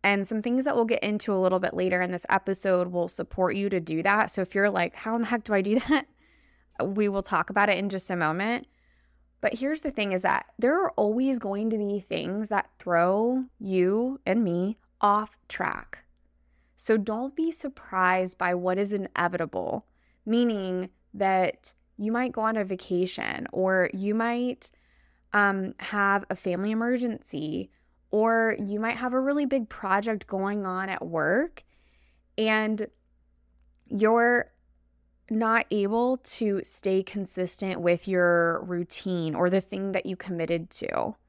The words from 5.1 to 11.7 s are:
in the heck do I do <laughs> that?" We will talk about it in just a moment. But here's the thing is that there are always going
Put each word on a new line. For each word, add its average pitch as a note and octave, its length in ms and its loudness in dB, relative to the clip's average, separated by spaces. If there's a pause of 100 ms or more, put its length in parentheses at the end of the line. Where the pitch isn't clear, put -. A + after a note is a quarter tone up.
in A#3 60 0
the A3 60 -2
heck A3+ 180 -2
do G#3+ 80 -2
I G3 80 4
do G#3 180 2
<laughs> - 100 -6
that?" D4 160 4 (800)
We G3+ 260 0
will G3 140 -2
talk E3+ 260 0
about G3+ 200 4
it F#3 80 2
in G3 120 -2
just F#3+ 220 -6
a F3+ 40 0
moment. F3 520 -2 (720)
But A#3 140 0
here's C#4 260 -4
the C#4+ 100 -6
thing G3+ 200 -2
is F#3 100 0
that - 240 0 (140)
there C4+ 200 4
are F#4+ 120 0
always A#3+ 480 0
going G#3 320 -2